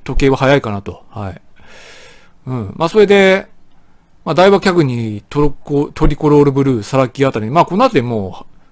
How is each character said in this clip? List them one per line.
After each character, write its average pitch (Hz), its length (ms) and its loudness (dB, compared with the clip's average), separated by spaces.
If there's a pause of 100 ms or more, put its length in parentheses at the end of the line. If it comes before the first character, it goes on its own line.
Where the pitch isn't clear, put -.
時 131 120 -4
計 135 120 4
は 135 80 2
早 139 180 2
い 135 60 0
か 110 100 -6
な 101 100 -8
と。 - 280 -16
は 98 220 -12
い。 - 100 -18 (1080)
う 127 60 -8
ん。 107 240 -8
ま 160 80 -2
あ、 170 40 -4
そ 220 100 2
れ 202 60 6
で、 196 420 2 (760)
ま - 80 -6
あ、 147 40 -6
大 185 140 4
和 196 120 4
キ 196 80 0
ャ 180 40 0
グ 170 120 2
ニ 117 340 -6
ー、 - 80 -16
ト 147 140 -4
ロ 143 100 2
コ、 147 420 -4
ト - 140 2
リ 147 80 2
コ 151 140 0
ロ 147 100 6
ー 143 60 6
ル 139 80 2
ブ 139 100 0
ル 131 160 0
ー、 104 40 -6
サ - 120 -6
ラ 131 140 2
キ 135 160 -2
あ 131 80 0
た 110 80 -4
り。 107 80 -6
ま 160 120 2
あ、 - 40 0
こ 175 100 -6
の 233 80 2
あ 262 60 2
た 208 60 -4
り 131 60 2
も 107 480 -6
う、 - 40 -20 (180)